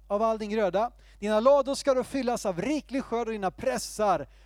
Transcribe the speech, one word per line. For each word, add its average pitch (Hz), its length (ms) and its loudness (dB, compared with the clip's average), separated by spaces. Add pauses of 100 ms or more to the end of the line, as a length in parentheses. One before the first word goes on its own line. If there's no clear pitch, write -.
av 202 160 -2
all 226 160 0
din 208 120 -6
gröda. 208 400 0 (280)
Dina 214 220 2
lador 269 340 6
ska 269 200 0
då 254 100 0
fyllas 240 420 -2
av 175 140 -2
riklig 262 440 -4
skörd 233 220 -4
och 226 60 -6
dina 196 180 -2
pressar 208 760 -2 (200)